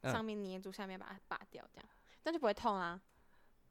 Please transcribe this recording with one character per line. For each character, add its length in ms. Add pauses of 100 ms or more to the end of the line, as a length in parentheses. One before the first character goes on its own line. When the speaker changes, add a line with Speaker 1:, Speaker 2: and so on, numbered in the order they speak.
Speaker 1:
它 80
上 140
面 180
捏 160
住， 120
Speaker 2:
嗯。 20
Speaker 1:
下 120
面 140
把 80
它 220
拔 200
掉， 240
这 60
样， 100 (360)
但 100
就 60
不 60
会 60
痛 220
啊。 260 (720)